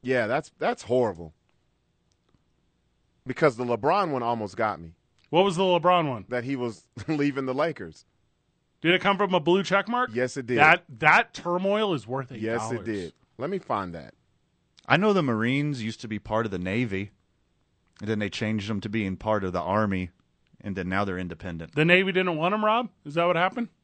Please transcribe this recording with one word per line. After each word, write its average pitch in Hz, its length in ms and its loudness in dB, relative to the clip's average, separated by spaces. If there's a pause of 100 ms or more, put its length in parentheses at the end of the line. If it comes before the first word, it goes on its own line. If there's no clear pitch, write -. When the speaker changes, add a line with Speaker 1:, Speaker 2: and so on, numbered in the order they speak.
Speaker 1:
Yeah, 120 260 0
that's, 135 320 -2
that's 220 240 -4
horrible. 98 500 0 (1900)
Because 127 320 2
the 123 60 -2
LeBron 143 480 2
one 127 120 -2
almost 113 320 -2
got 107 240 -2
me. 82 120 -16 (380)
Speaker 2:
What 170 140 4
was 196 120 2
the 185 80 0
LeBron 175 460 4
one? 110 200 -6
Speaker 1:
That 120 140 -2
he 135 120 -4
was 120 300 -6 (120)
<laughs> 107 100 -12
leaving 143 380 0
the 131 80 -2
Lakers. 135 520 -6 (760)
Speaker 2:
Did 165 120 4
it 180 80 2
come 196 160 4
from 190 160 2
a 180 60 6
blue 175 240 4
check 190 240 0
mark? 240 260 -2
Speaker 1:
Yes, 127 240 -2
it 127 80 -8
did. 123 140 0
Speaker 2:
That, 160 240 6 (160)
that 175 340 4
turmoil 196 600 0
is 117 120 -6
worth 127 260 -8
eight 107 140 -8
dollars. 113 260 -2
Speaker 1:
Yes, 117 100 -4
it - 40 -14
did. 98 280 -6 (240)
Let 131 120 -6
me 196 80 -4
find 98 380 -4
that. 71 180 -14 (760)
Speaker 3:
I 139 100 4
know 208 160 4
the 185 100 4
Marines 131 580 0
used 110 200 -8
to 120 60 -12
be 107 120 -6
part 110 260 -2
of 104 60 -4
the 92 80 -4
Navy, 98 520 -2 (880)
and 107 100 -8
then 110 100 0
they 104 100 -2
changed 107 400 -4
them 104 120 -4
to 110 80 -6
being 101 280 -2
part 107 260 0
of 92 100 -2
the 87 80 0
Army, 92 500 0 (500)
and 101 140 -8
then 90 120 -4
now 95 160 0
they're 95 140 -4
independent. 85 560 -10
Speaker 2:
The 151 120 2
Navy 185 260 4
didn't 180 260 0
want 175 160 0
'em, 214 100 -2
Rob? 226 260 0 (140)
Is 147 120 -10
that 170 100 2
what 175 100 2
happened? 190 340 0 (140)